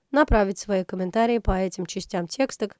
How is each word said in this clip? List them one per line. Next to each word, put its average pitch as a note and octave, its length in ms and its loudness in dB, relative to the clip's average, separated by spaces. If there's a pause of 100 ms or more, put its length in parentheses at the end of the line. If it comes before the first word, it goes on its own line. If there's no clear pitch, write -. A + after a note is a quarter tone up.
(100)
направить A3 480 4
свои F#3+ 260 0
комментарии A3 540 0
по G#3 140 0
этим F#3 340 -2
частям F3+ 400 -6
текста - 420 -2 (120)